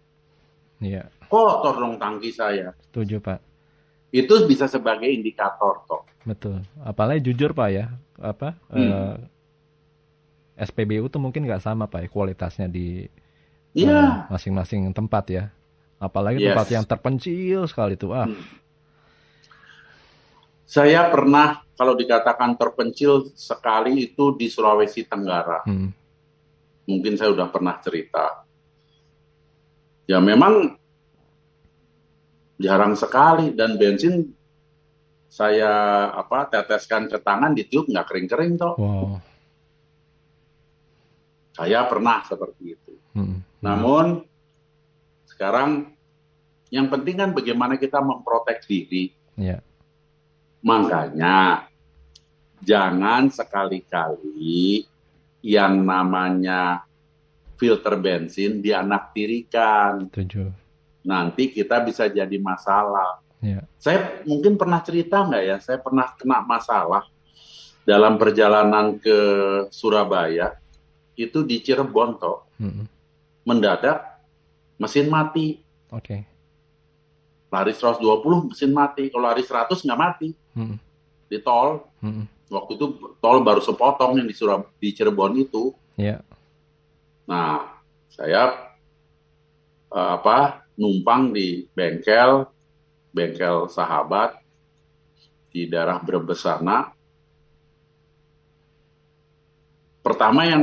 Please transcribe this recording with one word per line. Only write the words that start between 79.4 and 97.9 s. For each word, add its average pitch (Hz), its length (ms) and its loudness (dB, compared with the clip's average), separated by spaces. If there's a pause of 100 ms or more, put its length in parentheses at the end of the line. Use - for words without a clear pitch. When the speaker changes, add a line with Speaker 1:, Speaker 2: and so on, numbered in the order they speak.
Speaker 2:
seratus, 123 400 -4
nggak 123 160 -2
mati. 165 320 -4 (240)
Speaker 1:
Mm-mm. 113 180 -8 (540)
Speaker 2:
Di 107 80 -6
tol. 127 480 0 (160)
Speaker 1:
Mm-mm. 107 240 -8 (240)
Speaker 2:
Waktu 98 240 -8
itu 139 120 -4 (360)
tol 120 240 6
baru 104 160 4
sepotong 127 560 2
yang 120 80 -2
di 107 80 -8
Surab-, 101 480 -2
di 104 80 -2
Cirebon 104 480 0
itu. 135 320 -2 (240)
Speaker 1:
Iya. 104 260 -4 (1080)
Speaker 2:
Nah, 82 540 -4 (300)
saya, 101 640 0 (1160)
eh, 95 280 -2
apa, 127 480 2 (100)
numpang 104 560 0
di 90 400 -4
bengkel, 110 720 2 (640)
bengkel 87 640 -2
Sahabat 82 640 -2 (1120)
di 87 180 -6
daerah 85 320 -2
Brebes 87 460 -6
sana. 90 480 -2 (3000)